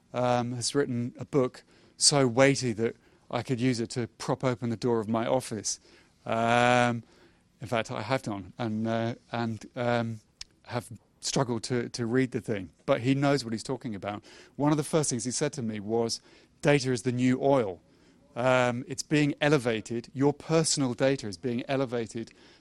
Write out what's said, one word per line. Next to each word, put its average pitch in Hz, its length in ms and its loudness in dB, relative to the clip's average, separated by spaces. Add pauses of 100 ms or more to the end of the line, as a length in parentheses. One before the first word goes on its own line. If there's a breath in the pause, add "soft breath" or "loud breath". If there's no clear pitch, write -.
(140 loud breath)
um, 123 380 0
has 120 220 -4
written 123 440 0
a - 60 -10
book 127 380 0 (340 soft breath)
so 139 300 4
weighty 127 460 4
that 113 240 -2 (340 soft breath)
I 123 120 -2
could 123 180 -4
use 123 200 2
it 113 100 -4
to 120 160 -4 (120)
prop - 260 -4
open 123 260 -2
the 113 60 -2
door 117 240 0
of 104 80 -6
my 113 180 0
office. 123 540 -2 (440 soft breath)
Um, 120 800 2 (580 soft breath)
in 113 80 -12
fact, 113 220 -2
I 123 120 -6
have 127 200 -2
done 101 360 -8
and, 113 280 -2
uh, 113 280 -2 (180)
and, 117 340 -6 (100)
um, 120 440 -2 (460)
have 120 200 -6 (340)
struggled 123 440 -2
to, 123 260 -2
to 120 160 -4
read 127 240 2
the 127 100 -4
thing, 98 300 -6 (160)
but 135 140 2
he 131 140 2
knows 139 300 2
what 113 80 -6
he's 110 120 -6
talking 123 300 -8
about. 101 280 -8 (340 loud breath)
One 143 140 2
of 151 80 4
the 147 60 -4
first 156 260 0
things 117 140 -4
he 123 80 -4
said 147 220 -2
to 131 80 -8
me 110 180 -4
was, 113 400 -2 (420 soft breath)
"Data 139 300 4
is 120 100 -2
the 127 100 0
new 127 300 2
oil." 120 380 2 (560 soft breath)
Um, 123 500 2
it's 135 160 -10
being 147 380 2
elevated, 120 760 0
your 139 180 2
personal 151 600 0
data 135 320 0
is 98 100 -8
being 120 320 -4
elevated 120 640 -4 (280 loud breath)